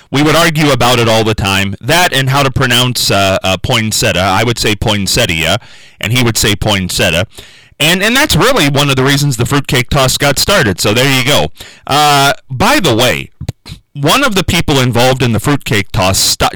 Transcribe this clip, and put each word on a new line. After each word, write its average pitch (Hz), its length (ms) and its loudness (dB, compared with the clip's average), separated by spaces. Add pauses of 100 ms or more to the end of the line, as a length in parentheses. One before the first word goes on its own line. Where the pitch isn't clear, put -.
(100)
We 139 120 0
would 151 140 2
argue 156 340 2
about 123 280 2
it 117 100 2
all 110 160 2
the 107 100 0
time. 98 460 -2
That 165 340 0
and 135 160 0
how 143 120 2
to 135 80 2
pronounce, 123 600 0
uh, 98 320 2
uh, 95 200 -2
poinsettia. 110 580 -2
I 98 240 0
would 117 140 -2
say 110 160 -2
poinsettia, 98 840 -2 (420)
and 101 120 -4
he 123 100 0
would 113 140 0
say 104 180 0
poinsetta. 95 680 -2 (560)
And, 170 220 0
and 226 140 0
that's 294 180 0
really 185 340 2
one 143 220 0
of 135 60 0
the 131 80 0
reasons 143 320 0
the 120 100 -2
fruitcake 139 440 -2
toss 135 260 0
got 143 220 0
started. 170 420 0
So 107 140 0
there 131 240 2
you 127 60 0
go. 113 240 2 (380)
Uh, 143 460 2 (180)
by 220 300 0
the 143 140 0
way, 107 360 -2 (600)
one 180 320 0
of 233 100 0
the 190 100 0
people 160 340 0
involved 127 440 2
in 120 100 0
the 107 80 0
fruitcake 123 520 -2
toss - 260 0
sto-, - 380 -2